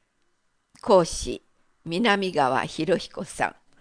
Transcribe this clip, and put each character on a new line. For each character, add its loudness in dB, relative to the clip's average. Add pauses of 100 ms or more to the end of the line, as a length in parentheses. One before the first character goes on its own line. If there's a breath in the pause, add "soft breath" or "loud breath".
(800)
講 6
師、 -8 (420)
南 0
川 2
博 -2
彦 -8
さ -6
ん。 -8 (240)